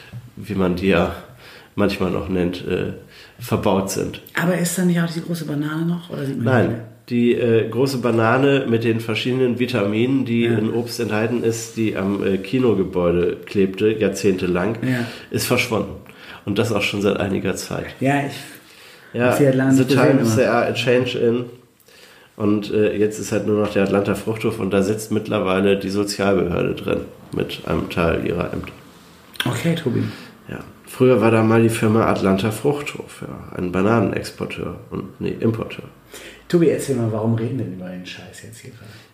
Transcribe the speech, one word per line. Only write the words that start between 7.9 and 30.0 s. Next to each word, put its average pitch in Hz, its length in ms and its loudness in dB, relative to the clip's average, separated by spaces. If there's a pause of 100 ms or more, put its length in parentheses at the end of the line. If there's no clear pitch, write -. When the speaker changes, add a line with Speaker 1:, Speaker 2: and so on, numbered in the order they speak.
Speaker 1:
Banane 120 680 2
mit 113 180 2
den 113 160 2
verschiedenen 123 580 0
Vitaminen, 120 640 0
die 117 200 2
Speaker 2:
Ja. 117 120 2
Speaker 1:
in 110 160 0
Obst 117 280 -4
enthalten 110 420 0
ist, 113 340 -2
die 110 200 0
am, 98 300 0
äh, 98 120 2
Kinogebäude 92 1080 2
klebte, 101 480 2
jahrzehntelang, 95 880 0
Speaker 2:
Ja. 127 220 -2 (260)
Speaker 1:
ist - 160 -2
verschwunden. 113 500 0 (500)
Und 101 120 0
das 113 140 2
auch 101 100 0
schon 101 200 -2
seit 98 160 2
einiger 95 380 -2
Zeit. 87 300 -6 (140)
Speaker 2:
Ja, 139 260 2
ich 135 60 -6 (800)
Speaker 1:
Ja, 117 140 0
Speaker 2:
hab 123 120 2
sie 147 60 6
halt 131 120 4
lange 135 180 4
Speaker 1:
the 135 60 6
Speaker 2:
nicht 127 100 4
gesehen, 131 260 6
Speaker 1:
times 117 160 4
Speaker 2:
aber 110 40 2
Speaker 1:
they 123 100 4
are 113 200 2
a 110 60 -2
change 123 460 0
in. 123 260 2 (920)
Und, 104 360 0
äh, 107 240 2
jetzt 107 220 0
ist 101 140 -6
halt 101 140 0
nur 104 140 2
noch 101 120 0
der 101 100 2
Atlanta 98 320 2
Fruchthof - 460 -4
und 95 100 -2
da 98 120 2
sitzt 104 300 -2
mittlerweile 98 640 2
die 98 120 -4
Sozialbehörde 92 840 0
drin - 260 -2 (320)
mit - 340 -4
einem - 240 -2
Teil 82 360 0
ihrer 85 260 -2
Ämter. - 200 -8 (720)
Speaker 2:
Okay, 135 300 0
Tobi. 113 300 0 (440)